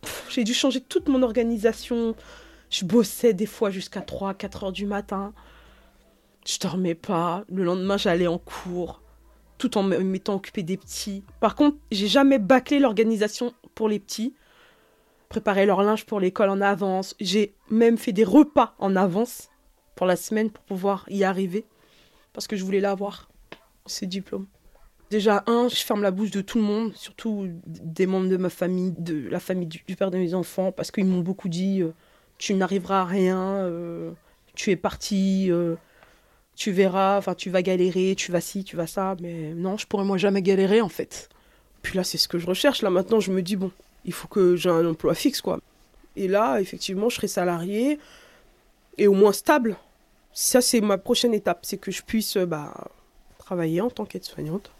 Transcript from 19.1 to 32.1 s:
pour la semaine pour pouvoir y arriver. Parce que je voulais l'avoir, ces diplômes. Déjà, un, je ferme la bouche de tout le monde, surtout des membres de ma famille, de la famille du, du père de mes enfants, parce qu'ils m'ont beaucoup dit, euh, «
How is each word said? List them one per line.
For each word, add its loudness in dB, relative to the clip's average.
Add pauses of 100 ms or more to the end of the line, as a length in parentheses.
pour -2
la 4
semaine -2
pour -20
pouvoir -4
y 0
arriver. -2 (680)
Parce -10
que -6
je -4
voulais 0
l'avoir, -4 (560)
ces -8
diplômes. -8 (640)
Déjà, 2
un, 4
je -2
ferme -2
la 2
bouche -2
de -2
tout -4
le 4
monde, 0
surtout -6 (160)
des -4
membres 0
de 2
ma 0
famille, -2
de -6
la -4
famille -4
du, -14
du -10
père 0
de -4
mes -2
enfants, -2
parce -8
qu'ils -2
m'ont 2
beaucoup -4
dit, -2
euh, « -2 (440)